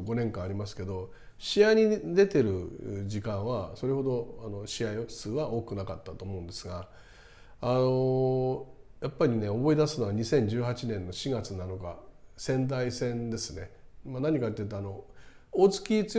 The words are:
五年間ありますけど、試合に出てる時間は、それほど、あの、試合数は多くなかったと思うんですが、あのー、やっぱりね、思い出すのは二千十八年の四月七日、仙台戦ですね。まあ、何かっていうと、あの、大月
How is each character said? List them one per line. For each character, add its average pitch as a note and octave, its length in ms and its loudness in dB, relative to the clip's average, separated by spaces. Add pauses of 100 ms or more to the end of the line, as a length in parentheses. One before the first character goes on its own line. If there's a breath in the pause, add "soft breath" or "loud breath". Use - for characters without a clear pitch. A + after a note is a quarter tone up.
五 A2+ 120 -2
年 A#2 160 0
間 F#2+ 120 -6
あ F#2 40 -4
り G2 60 -4
ま G2 140 -4
す - 80 -10
け F#2+ 80 -8
ど、 F#2 280 -6 (280 loud breath)
試 - 260 6
合 A3 80 8
に G#3+ 400 4
出 G3 140 8
て D3+ 160 6
る G2 640 -2
時 G2+ 160 -4
間 G2+ 200 -2
は、 G#2 320 -4
そ E3 120 -4
れ C3+ 60 2
ほ C#3 100 0
ど、 B2 420 -2
あ G#2+ 40 -6
の、 G2+ 180 -8
試 - 180 -4
合 A2 240 -2
数 - 220 -8
は C#3+ 180 -2
多 A#2 140 -2
く - 100 -8
な G2 100 -4
か F#2+ 120 -6
っ - 80 -14
た F#2 80 -10
と F2+ 120 -10
思 G2 140 -6
う F2+ 40 -6
ん F2 40 -8
で F2 80 -10
す - 140 -10
が、 F2+ 200 -8 (720 loud breath)
あ B2 140 0
の B2+ 80 4
ー、 C3 840 2 (360)
や C#3+ 60 -4
っ C#3+ 60 -4
ぱ E3 120 2
り A#2+ 100 4
ね、 G#2+ 140 0
思 B2+ 240 4
い - 20 6
出 D3+ 120 4
す D3 120 -4
の A2+ 60 0
は G2+ 80 -2
二 A2 100 0
千 A#2 240 4
十 A#2 140 0
八 B2 240 -4
年 G2+ 220 -4
の F2+ 40 -8
四 C3+ 200 -4
月 G#2 240 -4
七 F#2 200 -6
日、 F2 220 -8 (400)
仙 C3 300 0
台 B2+ 240 0
戦 A#2+ 400 -2
で A2+ 80 -4
す - 160 -8
ね。 G2 160 -10 (340)
ま C3 140 -8
あ、 - 20 -2
何 D3+ 180 2
か A#2 100 0
っ - 20 -4
て G#2+ 100 -6
い G#2 40 -2
う G2 40 -6
と、 G2+ 80 -6
あ G2 40 -6
の、 G2 220 -8 (480 loud breath)
大 G3 180 6
月 G#3+ 340 2 (160)